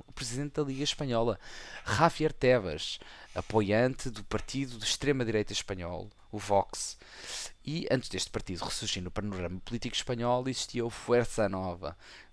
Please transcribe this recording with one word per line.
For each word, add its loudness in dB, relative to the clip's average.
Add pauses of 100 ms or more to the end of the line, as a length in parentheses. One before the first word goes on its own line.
o -20
presidente -6
da 0
Liga -2
Espanhola, 2 (480)
Javier 4
Tebas, 2 (340)
apoiante 2
do -10
partido -4
de -6
extrema-direita 2
espanhol, -4 (240)
o -6
Vox. 2 (680)
E -4
antes 2
deste -4
partido -4
ressurgir -2
no -6
panorama -4
político -4
espanhol, 0
existia -2
o -2
Fuerza 4
Nova, -4 (360)